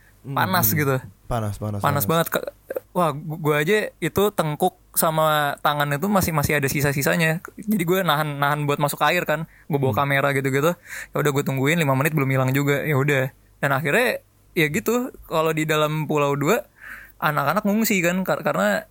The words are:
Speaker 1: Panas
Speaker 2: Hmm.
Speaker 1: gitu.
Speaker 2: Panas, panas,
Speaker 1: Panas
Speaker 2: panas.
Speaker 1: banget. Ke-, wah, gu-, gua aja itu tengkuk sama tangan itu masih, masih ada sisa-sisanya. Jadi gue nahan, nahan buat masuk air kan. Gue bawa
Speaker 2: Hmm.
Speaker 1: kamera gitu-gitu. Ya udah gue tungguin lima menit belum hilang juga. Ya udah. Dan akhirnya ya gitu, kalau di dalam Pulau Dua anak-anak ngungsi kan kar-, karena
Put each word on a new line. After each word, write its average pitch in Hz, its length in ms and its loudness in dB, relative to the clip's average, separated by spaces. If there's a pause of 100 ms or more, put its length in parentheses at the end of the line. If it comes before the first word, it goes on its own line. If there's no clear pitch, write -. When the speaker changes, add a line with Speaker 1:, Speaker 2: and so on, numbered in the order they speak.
(240)
Speaker 1:
Panas 160 460 0
Speaker 2:
Hmm. 156 80 0
Speaker 1:
gitu. 139 180 2 (300)
Speaker 2:
Panas, 107 320 -4
panas, 104 240 -6
Speaker 1:
Panas - 0 -
Speaker 2:
panas. 143 240 2
Speaker 1:
banget. 165 240 2
Ke-, - 160 -4 (480)
wah, 175 160 2
gu-, 151 260 -6
gua 151 220 0
aja 190 340 0
itu 175 380 -2
tengkuk 165 480 -4 (160)
sama 156 640 0
tangan 147 320 -2
itu 143 160 -2
masih, 202 240 0
masih 151 240 0
ada 143 120 0
sisa-sisanya. 156 760 0 (160)
Jadi 214 240 0
gue 180 180 2
nahan, 151 380 0
nahan 147 260 0
buat 143 140 0
masuk 147 240 -2
air 165 220 2
kan. 156 260 -4 (160)
Gue 143 100 -2
bawa 139 160 2
Speaker 2:
Hmm. 107 140 0
Speaker 1:
kamera 139 240 2
gitu-gitu. 139 480 0 (320)
Ya - 60 -6
udah 147 120 2
gue 139 140 0
tungguin 135 340 0
lima 151 160 2
menit 143 220 0
belum 139 160 2
hilang 131 240 2
juga. 139 260 2
Ya 151 140 0
udah. 135 400 2 (240)
Dan 147 140 0
akhirnya 160 500 0 (300)
ya 160 160 2
gitu, 226 420 -2 (160)
kalau 160 240 0
di 156 160 0
dalam 151 400 0
Pulau 143 260 0
Dua 147 300 2 (540)
anak-anak 147 460 0
ngungsi 208 380 2
kan 175 220 2
kar-, 165 180 -2
karena 180 500 0